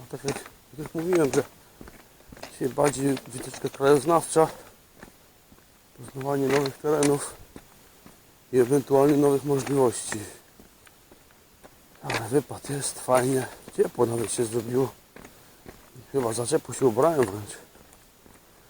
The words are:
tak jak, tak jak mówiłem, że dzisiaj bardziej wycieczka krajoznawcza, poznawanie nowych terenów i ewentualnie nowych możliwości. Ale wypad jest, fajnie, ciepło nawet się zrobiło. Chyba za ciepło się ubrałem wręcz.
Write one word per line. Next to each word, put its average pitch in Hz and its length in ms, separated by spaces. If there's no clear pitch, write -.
tak 135 120
jak, 135 100
tak - 460
jak 151 160
mówiłem, 165 380
że 139 100
dzisiaj 139 180
bardziej 139 460
wycieczka 127 420
krajoznawcza, 151 800
poznawanie 135 500
nowych 135 300
terenów 147 560
i 127 40
ewentualnie 139 600
nowych 139 260
możliwości. 131 760
Ale 120 160
wypad 113 500
jest, 139 300
fajnie, 127 480
ciepło 180 280
nawet 117 280
się 120 120
zrobiło. 120 460
Chyba 120 220
za 117 140
ciepło 139 260
się 135 120
ubrałem 131 400
wręcz. 101 440